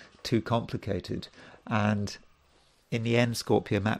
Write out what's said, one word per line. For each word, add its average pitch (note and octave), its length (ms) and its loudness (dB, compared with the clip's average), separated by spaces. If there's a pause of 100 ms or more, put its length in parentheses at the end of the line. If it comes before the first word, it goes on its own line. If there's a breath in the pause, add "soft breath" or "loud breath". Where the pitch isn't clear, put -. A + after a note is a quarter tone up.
(220 loud breath)
too A2+ 200 0
complicated. G#2+ 840 -4 (380 loud breath)
And G#2 500 0 (760)
in A#2 120 -2
the A#2 140 4
end, A#2+ 200 2
Scorpio, - 420 2
ma-, A2 200 0